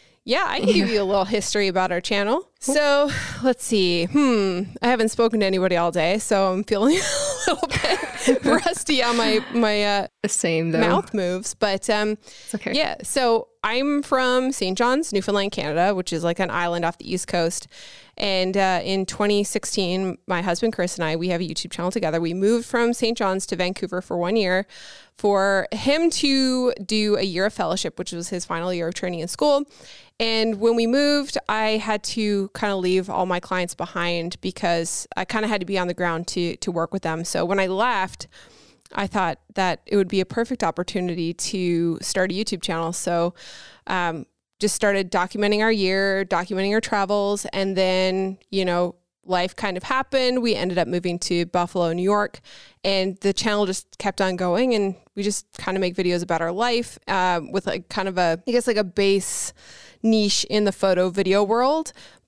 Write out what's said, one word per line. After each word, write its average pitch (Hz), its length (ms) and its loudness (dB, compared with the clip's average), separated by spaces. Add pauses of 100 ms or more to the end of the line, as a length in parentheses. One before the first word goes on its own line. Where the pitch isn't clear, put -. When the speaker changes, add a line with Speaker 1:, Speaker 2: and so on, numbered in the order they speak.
(240)
Speaker 1:
Yeah, 370 220 0
I - 140 -2
can 208 120 2
give - 180 2
you 214 100 2
a 202 40 0
little 196 200 2
history 208 440 0
about 185 220 0
our 180 120 -2
channel. 208 440 0 (140)
So 285 500 2 (320)
let's 247 220 2
see. 175 400 2
Hmm. 202 580 2 (200)
I 240 60 2
haven't 226 200 4
spoken 226 320 2
to 196 60 2
anybody 185 300 2
all 170 140 2
day, 175 280 2
so 196 340 2
I'm 190 120 -2
feeling 240 340 2 (240)
<laughs> 571 260 -4
a - 20 2
little 339 180 -2
bit - 760 0
<laughs> - 0 -
rusty - 580 2
on 233 140 2
my, 214 260 2 (120)
my, 214 300 2
uh, 202 220 2 (200)
Speaker 2:
Same, 165 460 0
though. 160 80 2
Speaker 1:
mouth - 340 2
moves. 185 400 -2
But, 196 340 -2
um, 214 320 2
Speaker 2:
It's - 360 -14
okay. - 180 -4
Speaker 1:
yeah, - 280 0
so 233 460 2 (160)
I'm 277 380 0
from 254 500 2
Saint 190 240 -2
John's, 254 380 2
Newfoundland, 202 380 0
Canada, 170 420 0
which 180 180 -4
is, 165 120 -2
like, 170 160 0
an 185 100 0
island 175 340 0
off 170 140 -2
the - 120 -12
East 180 160 -4
Coast. 175 400 -2 (520)
And, 190 380 0
uh, 185 260 2
in 190 240 -2
twenty 208 380 0
sixteen, 185 840 -2
my 175 160 -2
husband 196 300 0
Chris 180 240 -4
and 170 80 -2
I, 156 100 0
we 170 140 -2
have 170 120 0
a 185 40 -4
YouTube 170 260 -6
channel 175 220 -4
together. 165 280 0
We 165 140 -2
moved 220 320 2
from 233 260 2
Saint 233 240 -2
John's 190 300 -2
to 185 100 -6
Vancouver 180 460 -2
for 180 160 -4
one 175 160 0
year 190 320 2 (500)
for 196 560 2
him 311 380 2
to 262 600 2 (120)
do 214 320 2
a - 60 0
year 190 240 0
of 214 80 -2
fellowship, 170 440 -2
which - 140 -8
was 170 160 -8
his 180 160 -6
final 175 300 -4
year 170 140 -2
of 180 60 -6
training 180 260 -6
in 170 80 -6
school. 294 360 2 (560)
And 226 400 0
when 233 140 4
we 233 120 2
moved, 285 520 2 (100)
I 220 280 0
had 214 280 -2
to 208 500 -2
kinda 202 220 -2
leave 185 320 0
all 190 180 -2
my 180 140 0
clients 180 340 -4
behind 175 640 -4
because 170 680 -2 (100)
I 185 80 -2
kinda 214 240 -2
had 208 120 0
to 180 60 -8
be 196 120 -2
on 180 80 0
the 175 80 -2
ground 175 340 -2
to, 170 280 -2
to - 160 -4
work 165 200 -2
with 196 100 -4
them. 165 220 -4
So 170 200 -2
when 196 160 0
I 190 80 0
left, 190 580 -2 (680)
I 196 140 -2
thought 185 320 0 (160)
that 185 320 0
it 208 100 0
would 190 120 2
be 190 120 0
a 185 60 0
perfect 233 380 -2
opportunity 175 680 -2
to 170 680 0
start 185 320 0
a - 20 -4
YouTube 196 280 -4
channel. 165 300 -2
So, 170 420 0 (520)
um, 170 400 -4 (320)
just 208 160 0
started 196 380 0
documenting 208 500 0
our 220 80 4
year, 196 540 2
documenting 190 480 -2
our 220 80 2
travels, 202 720 0
and 190 240 -2
then, 185 640 0 (120)
you 190 140 0
know, 175 320 0 (280)
life 180 300 -2
kind 190 220 -4
of 180 80 -10
happened. 254 580 0
We 226 140 2
ended 180 220 -2
up 165 100 2
moving 175 320 -2
to 170 260 0
Buffalo, 175 460 0
New 180 100 -2
York, 208 380 0 (420)
and 190 360 0
the 196 160 2
channel 208 320 0
just - 320 -6
kept - 220 -2
on 185 140 0
going, 185 400 2
and 196 220 0 (180)
we 202 80 -6
just 202 240 -4 (120)
kinda 190 200 -4
make 180 160 -2
videos 175 300 0
about 170 160 0
our 170 100 -2
life, 233 560 -2
um, 180 460 0
with, 196 160 -2
like, - 200 -4
kind 196 200 -4
of 185 100 -4
a, 170 300 2
I - 20 0
guess, 240 160 2
like, 220 120 2
a 214 60 2
base 196 680 0 (500)
niche 214 460 2
in 208 160 2
the 196 80 2
photo 185 380 2
video 190 340 2
world. 254 480 2 (360)